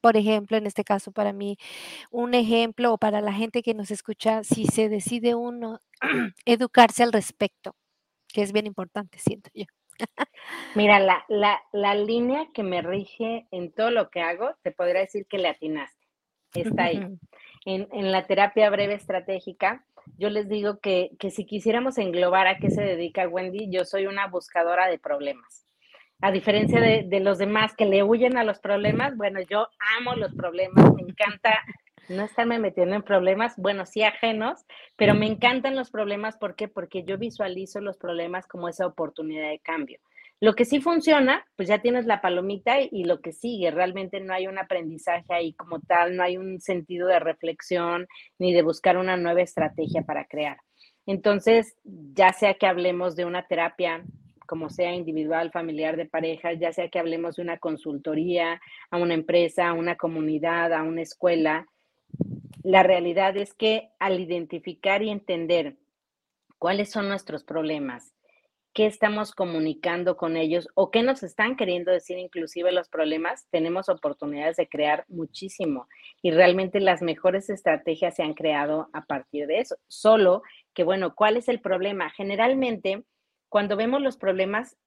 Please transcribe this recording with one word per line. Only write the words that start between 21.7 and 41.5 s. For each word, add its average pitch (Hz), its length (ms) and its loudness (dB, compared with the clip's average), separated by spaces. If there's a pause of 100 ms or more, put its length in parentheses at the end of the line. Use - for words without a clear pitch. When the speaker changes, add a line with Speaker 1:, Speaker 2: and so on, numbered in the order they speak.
Speaker 2:
englobar 180 500 2
a 190 120 0
qué 185 100 0
se 208 140 0
dedica 175 440 -2
Wendy, 185 440 -6
yo 180 140 -2
soy 196 220 -4
una 196 200 -4
buscadora 180 600 0
de 170 120 -2
problemas. 143 680 -8 (560)
A 196 100 2
diferencia 214 500 4
de, 226 260 6
de 190 140 0
los 190 160 2
demás 214 380 0
que 220 100 2
le 196 180 6
huyen 233 340 4
a 233 60 0
los 214 160 -2
problemas, 220 580 0
bueno, 196 240 -4
yo 208 260 -2 (300)
amo 247 180 -4
los 214 200 -4
problemas, 180 600 8
me 180 80 -8
encanta 208 480 0
Speaker 1:
<laughs> - 580 -6
Speaker 2:
no 190 140 -4
estarme 233 360 -2
metiendo 190 360 0
en 208 80 -4
problemas, 196 540 2
bueno, 190 280 -2
sí 214 180 -2
ajenos, 220 640 -2 (320)
pero 208 180 6
me 214 120 2
encantan 254 480 2
los 262 160 -6
problemas, 214 460 -4
¿por 196 180 -8
qué? 214 120 -8
Porque 180 360 -8
yo 190 140 -6
visualizo 196 640 -8
los 196 160 -8
problemas 175 500 -6
como 175 200 -10
esa 180 200 -4
oportunidad 156 600 -6
de 151 100 -6
cambio. 156 400 -8 (420)
Lo 214 140 4
que 240 100 2
sí 277 160 0
funciona, 311 640 4 (120)